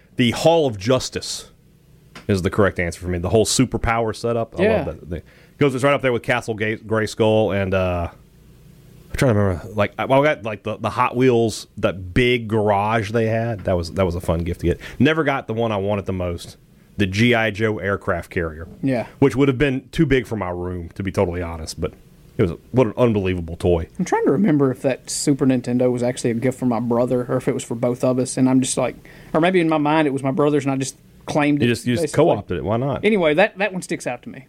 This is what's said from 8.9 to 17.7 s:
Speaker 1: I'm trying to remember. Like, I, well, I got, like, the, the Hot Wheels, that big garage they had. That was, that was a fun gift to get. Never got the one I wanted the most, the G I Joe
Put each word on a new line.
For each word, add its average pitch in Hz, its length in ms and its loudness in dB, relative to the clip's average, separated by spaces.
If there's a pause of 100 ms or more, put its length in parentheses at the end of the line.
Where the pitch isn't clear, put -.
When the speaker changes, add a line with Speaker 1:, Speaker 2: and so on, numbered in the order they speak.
Speaker 1:
I'm - 60 -6
trying 131 180 2
to 104 60 2
remember. 95 340 0
Like, 104 240 -2
I, 110 80 -4
well, 135 160 4
I 151 120 2
got, - 100 -8
like, 107 180 -8
the, 107 160 -6
the 107 120 -4
Hot 123 260 -2
Wheels, 120 500 2 (120)
that 92 360 -4
big 123 340 2
garage 104 600 0
they 113 160 0
had. 113 340 -2
That 92 160 0
was, 85 160 -4
that 95 140 0
was 85 80 -2
a 87 60 -6
fun 85 240 -2
gift 85 160 -6
to 85 60 -4
get. 85 140 0 (180)
Never 156 260 4
got 139 240 -2
the 113 60 -6
one 113 180 -2
I 107 40 -2
wanted 98 300 -2
the 98 80 -4
most, 90 420 -6 (400)
the 104 100 2
G 110 280 2
I 113 160 2
Joe 107 280 -2